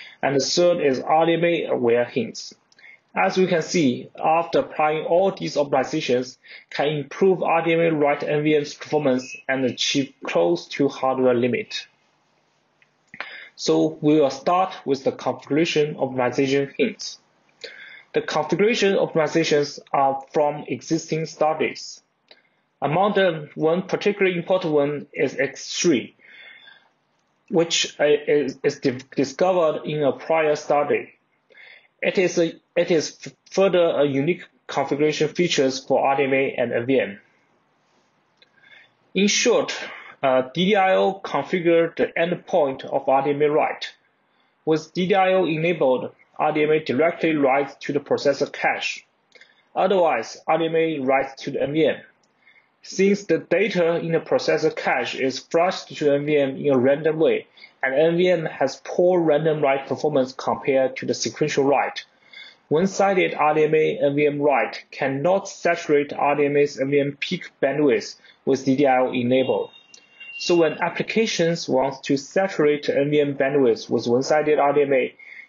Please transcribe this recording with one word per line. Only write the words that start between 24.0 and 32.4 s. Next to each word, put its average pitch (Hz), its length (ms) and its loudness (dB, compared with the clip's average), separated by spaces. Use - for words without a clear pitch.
important 175 360 -2
one 143 400 0
is - 240 -4
X - 420 -6
three, 131 360 0
which, 165 500 -2
uh, 147 60 2
is, 147 580 0
is 143 160 -2
di-, 127 200 -2
discovered 160 720 0
in 151 180 -4
a 135 80 2
prior 156 440 0
study. 143 580 -2
It - 160 -2
is 180 200 0
a, 165 160 0